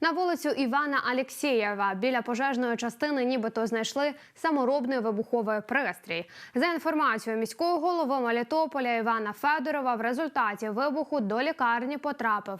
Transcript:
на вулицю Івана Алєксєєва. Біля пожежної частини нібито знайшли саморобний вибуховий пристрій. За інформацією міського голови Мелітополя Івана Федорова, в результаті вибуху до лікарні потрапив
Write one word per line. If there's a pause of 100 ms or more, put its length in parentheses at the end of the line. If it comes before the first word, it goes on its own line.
на
вулицю
Івана (100)
Алєксєєва.
Біля
пожежної
частини
нібито
знайшли (200)
саморобний
вибуховий
пристрій. (240)
За
інформацією
міського
голови
Мелітополя
Івана
Федорова,
в
результаті
вибуху
до
лікарні
потрапив